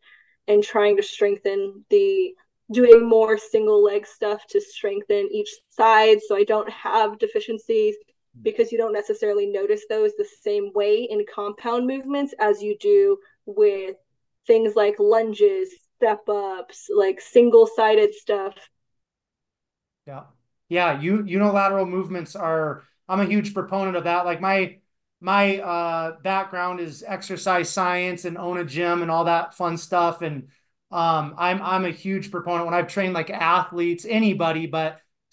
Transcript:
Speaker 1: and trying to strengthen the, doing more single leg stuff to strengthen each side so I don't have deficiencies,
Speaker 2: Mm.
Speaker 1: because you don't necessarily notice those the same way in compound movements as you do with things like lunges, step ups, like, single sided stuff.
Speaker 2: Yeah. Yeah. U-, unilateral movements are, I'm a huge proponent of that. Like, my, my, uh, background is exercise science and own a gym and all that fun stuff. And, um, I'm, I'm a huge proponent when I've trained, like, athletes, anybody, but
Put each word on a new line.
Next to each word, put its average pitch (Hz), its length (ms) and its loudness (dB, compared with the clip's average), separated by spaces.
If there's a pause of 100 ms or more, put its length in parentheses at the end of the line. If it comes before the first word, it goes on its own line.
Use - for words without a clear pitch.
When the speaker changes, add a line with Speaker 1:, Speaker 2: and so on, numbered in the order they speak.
(480)
Speaker 1:
and 208 160 4
trying 208 320 2
to 202 80 2
strengthen 202 880 -4
the, 196 440 2 (380)
doing 233 360 8
more 220 300 2
single 214 460 0
leg 208 240 0
stuff 208 400 -8
to 208 140 -2
strengthen 202 680 -4
each 208 220 -6 (160)
side 220 560 6
so 208 100 -2
I 208 100 4
don't 208 240 -2
have 214 500 -2
deficiencies, 214 760 -2 (400)
Speaker 2:
Mm. 226 80 -16
Speaker 1:
because 220 280 0
you 233 60 -4
don't 220 160 0
necessarily 208 520 -2
notice 202 440 -2
those 214 260 0
the 208 100 -4 (160)
same 202 320 -4
way 208 300 2
in 214 280 -4
compound 233 540 -4
movements 277 540 -4
as 208 240 0
you 208 160 -4
do 196 380 4 (280)
with 196 520 0 (500)
things 226 280 4
like 208 240 2
lunges, 208 760 2 (220)
step 214 320 0
ups, 196 640 -8
like, 196 260 2
single 233 460 8
sided 214 480 4
stuff. 202 400 -6 (1500)
Speaker 2:
Yeah. 139 160 -16 (460)
Yeah. 170 320 0
U-, 202 240 0
unilateral 196 600 2
movements 180 500 -6
are, 160 480 -4 (240)
I'm 190 120 -2
a 202 60 2
huge 202 280 -2
proponent 190 420 -4
of 165 100 -4
that. 175 200 0
Like, 175 160 -4
my, 190 380 0 (420)
my, 196 380 2
uh, 170 640 -4
background 185 580 -4
is 160 260 -10
exercise 185 640 -4
science 180 560 -2
and 170 120 -10
own 180 200 -6
a 175 80 -6
gym 175 360 -2
and 165 80 -4
all 165 160 0
that 170 300 0
fun 170 220 -4
stuff. 170 440 -2
And, 147 280 -8 (420)
um, 165 460 -2
I'm, 180 240 -2
I'm 185 240 -2
a 170 60 -4
huge 190 400 -8
proponent 170 340 -4
when 170 100 -2
I've 175 120 0
trained, 185 260 -4
like, 165 160 -6
athletes, 175 800 -2
anybody, 165 600 -2
but 160 320 -6 (340)